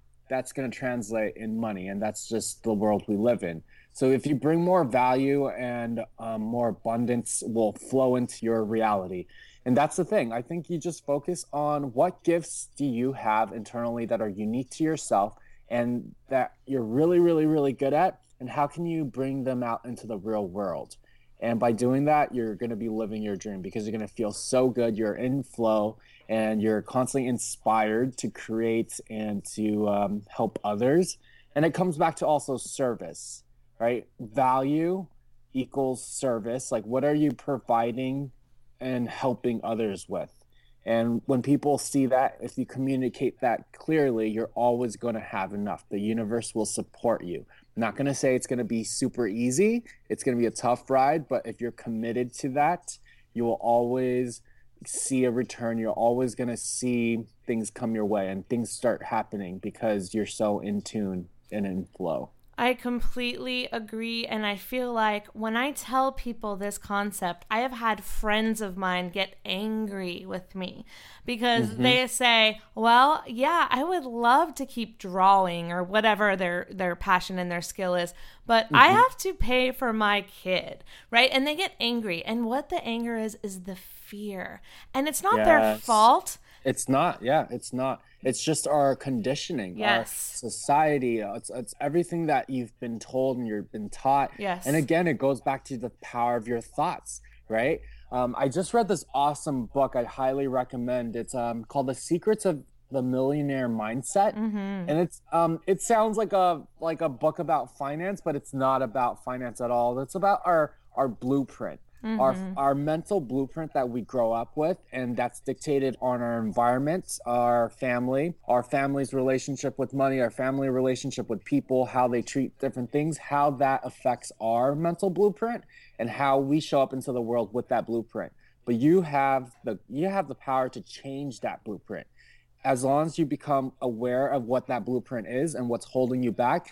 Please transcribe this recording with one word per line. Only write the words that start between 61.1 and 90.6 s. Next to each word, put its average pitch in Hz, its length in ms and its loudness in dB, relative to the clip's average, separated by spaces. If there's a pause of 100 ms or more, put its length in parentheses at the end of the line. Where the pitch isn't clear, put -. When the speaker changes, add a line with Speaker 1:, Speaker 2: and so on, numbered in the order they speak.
Speaker 1:
and 104 140 -2
in 92 180 -4
flow. 82 460 -6 (280)
Speaker 2:
I 247 160 0
completely 247 1000 -2
agree. 226 540 -6
And 214 180 -4
I 202 120 -2
feel 247 360 -6
like 214 360 0
when 220 280 -6
I 269 160 0
tell 262 400 0
people 226 440 -6
this 202 200 -6
concept, 202 760 -4
I 214 100 2
have 254 120 -2
had 226 320 -2
friends 220 560 2
of 190 160 -6
mine 180 320 -2
get 190 280 -4 (100)
angry 196 800 -4
with 185 280 -10
me 185 300 -8 (400)
because 233 460 2
Speaker 1:
Mm-hmm. 226 120 -2
Speaker 2:
they 254 240 6
say, 226 540 4 (140)
"Well, 240 520 6
yeah, 277 440 2
I 262 120 2
would 339 220 0
love 247 520 4
to 269 100 -6
keep 220 320 -8
drawing," 185 760 4
or 180 100 -2
whatever 202 540 4
their, 180 340 -2
their 185 240 -2
passion 185 440 0
and 180 120 -2
their 170 120 -2
skill 180 320 -2
is, 175 180 0 (340)
"but - 280 4
I 269 140 12
Speaker 1:
Mm-hmm. 392 80 8
Speaker 2:
have 494 220 6
to 370 140 -4
pay 254 400 2
for 240 220 -2
my 208 260 2
kid," - 640 -6 (260)
right? 247 220 6
And 262 140 2
they 302 100 -2
get 370 240 -2
angry. 226 460 -2
And 233 180 -2
what 262 240 -2
the 349 160 -4
anger 233 320 -4
is, 220 260 -6
is 190 200 -10
the 185 140 -10
fear. - 840 -12 (320)
And 277 160 0
it's - 140 -4
not 403 140 4 (100)
their - 140 8
Speaker 1:
Yes. 220 200 4
Speaker 2:
fault. 240 560 6 (260)
Speaker 1:
It's - 280 -2
not. 151 320 2
Yeah, 131 280 2
it's - 220 -8
not. 127 300 -4 (200)
It's 127 220 -2
just 156 220 0
our 143 280 4
conditioning, 127 880 -4
our 208 180 4
Speaker 2:
Yes. - 120 -8
Speaker 1:
society. 135 1080 0